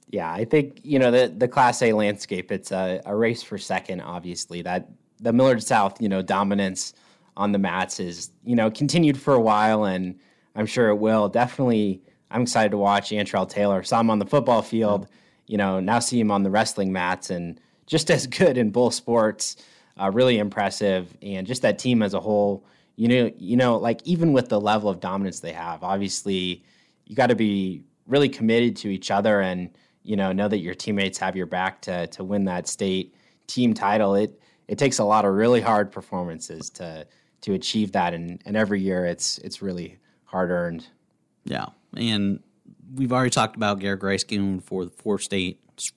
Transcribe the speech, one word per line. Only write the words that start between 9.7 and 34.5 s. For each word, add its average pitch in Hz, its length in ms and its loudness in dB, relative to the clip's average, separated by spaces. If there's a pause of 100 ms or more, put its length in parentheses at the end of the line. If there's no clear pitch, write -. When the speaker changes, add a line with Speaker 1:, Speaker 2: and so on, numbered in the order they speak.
Speaker 1:
and 92 340 -4 (340)
I'm 107 120 -2
sure 113 240 2
it 104 60 4
will. 110 340 2
Definitely, 113 720 0 (280)
I'm 117 120 -2
excited 113 300 2
to 104 60 0
watch 101 340 2
Antrell 101 380 -2
Taylor. 101 340 0
Saw 117 180 2
him 113 80 4
on 107 100 2
the 101 60 -2
football 120 360 2
field, 104 420 0
Speaker 2:
Yeah. - 120 -20 (320)
Speaker 1:
you 110 100 -2
know, 95 220 0
now 104 200 0
see 120 200 0
him 107 100 2
on 98 140 2
the 98 80 0
wrestling 95 400 0
mats, 90 380 -4
and 87 280 -8 (300)
just 160 240 0
as 131 160 2
good 135 300 2
in 110 140 2
both 120 220 2
sports. 110 640 0 (420)
Uh, 98 140 0
really 123 280 4
impressive, 98 800 -2
and 95 260 -8
just 127 140 -6
that 104 180 2
team 123 220 2
as 101 120 0
a 95 60 -2
whole, 101 460 0 (300)
you 113 120 0
know, 120 300 4
you 107 200 -2
know, 123 200 4
like, 113 280 -2
even 165 280 2
with 127 160 2
the 104 120 2
level 107 280 2
of 90 100 -4
dominance 95 400 -4
they 85 140 -10
have, 85 300 -10
obviously, 92 800 -4 (420)
you 107 100 -16
gotta 123 200 4
be 98 480 0 (240)
really 139 220 4
committed 113 480 2
to 107 120 -6
each 95 220 -6
other 101 300 4
and, 90 280 -2 (340)
you 107 120 -4
know, 98 160 0
know 98 160 0
that 104 120 0
your 87 160 -8
teammates 98 440 -4
have 92 160 -2
your 92 100 -4
back 90 360 -4
to, 87 260 -6
to - 160 -14
win 98 220 -2
that 90 220 -4
state 95 480 -4 (320)
team 120 260 0
title. 101 420 2
It, 104 240 -2 (280)